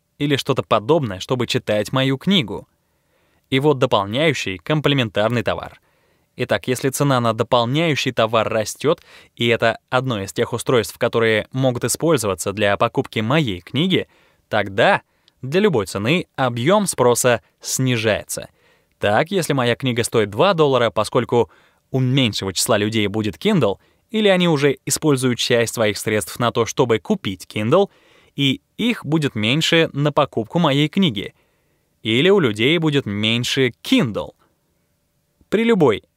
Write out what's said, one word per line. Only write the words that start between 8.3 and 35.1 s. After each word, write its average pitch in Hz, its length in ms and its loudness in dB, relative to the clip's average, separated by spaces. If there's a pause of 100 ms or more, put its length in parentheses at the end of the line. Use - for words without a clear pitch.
растет, 113 520 -2 (360)
и 117 100 -2
это 113 320 2 (100)
одно 127 320 -2
из 98 120 -8
тех 117 200 -2
устройств, 117 460 -2
которые 113 540 0
могут 131 320 0
использоваться 117 680 -2
для 101 240 2
покупки 117 440 -2
моей 113 400 -2
книги, 151 480 -2 (400)
тогда 107 540 0 (400)
для 143 180 -2
любой 151 260 2
цены 120 480 -2
объем 135 540 0
спроса 120 520 2 (200)
снижается. 113 880 -2 (500)
Так, 110 320 2
если 175 220 -2
моя 120 240 0
книга 120 260 -2
стоит 107 280 0
два 156 240 2
доллара, 135 360 2
поскольку 117 640 0 (400)
у 131 80 0
меньшего 123 520 0
числа 113 240 0
людей 107 300 0
будет 104 300 -4
Kindle, 143 420 0 (320)
или 214 180 0
они 180 200 4
уже 143 380 2
используют 127 520 0
часть 117 360 0
своих 107 240 0
средств 107 400 -4
на 117 120 0
то, 113 160 0
чтобы 117 320 0
купить - 540 -6
Kindle, 135 380 2 (460)
и 139 240 0 (160)
их 226 280 -4
будет 147 300 -2
меньше 151 580 0
на 143 200 -2
покупку 135 460 -2
моей 151 300 2
книги. 147 460 -2 (680)
Или 123 280 2
у 208 100 4
людей 123 380 2
будет 160 280 0
меньше 113 640 -2 (100)
Kindle. 110 520 -2 (1160)